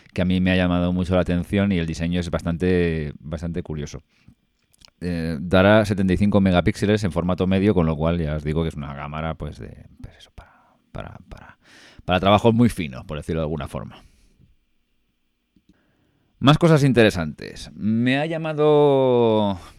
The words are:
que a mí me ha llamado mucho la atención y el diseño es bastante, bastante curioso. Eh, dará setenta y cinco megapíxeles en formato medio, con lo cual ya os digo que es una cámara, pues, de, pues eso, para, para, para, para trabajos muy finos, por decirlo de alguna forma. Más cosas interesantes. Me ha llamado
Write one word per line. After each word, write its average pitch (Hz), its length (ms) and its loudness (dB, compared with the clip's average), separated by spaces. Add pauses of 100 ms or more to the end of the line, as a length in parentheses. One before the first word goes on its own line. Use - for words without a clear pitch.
(140)
que - 80 -4
a 87 40 0
mí 92 160 2
me 92 100 2
ha 92 40 2
llamado 90 380 0
mucho 90 220 -2
la 90 60 4
atención 95 500 0
y 90 80 0
el 82 80 -2
diseño 85 320 -4
es 85 100 -6
bastante, 82 920 -2
bastante 85 440 -8
curioso. 76 400 -12 (1000)
Eh, 82 380 -6
dará 95 440 4
setenta 95 280 0
y 85 40 2
cinco 101 240 2
megapíxeles 98 640 2
en 90 80 -2
formato 87 360 -2
medio, 95 260 2
con 87 140 2
lo 78 80 -2
cual 82 240 -2
ya 76 160 -4
os 76 80 -6
digo 78 180 -2
que 80 80 -2
es 76 60 -14
una 71 200 -12
cámara, 78 380 -10
pues, 73 240 -12
de, - 300 -20 (120)
pues - 180 -20
eso, - 180 -20
para, - 160 -20 (400)
para, - 260 -16 (100)
para, - 300 -20 (480)
para 90 140 2
trabajos 104 340 4
muy 117 160 4
finos, 67 360 -8
por 76 120 -8
decirlo 80 240 -4
de 78 40 -2
alguna 76 220 -6
forma. - 360 -14 (2250)
Más 147 220 4
cosas 160 240 4
interesantes. 95 920 0
Me 117 460 -2
ha 156 80 -4
llamado 139 1300 2 (220)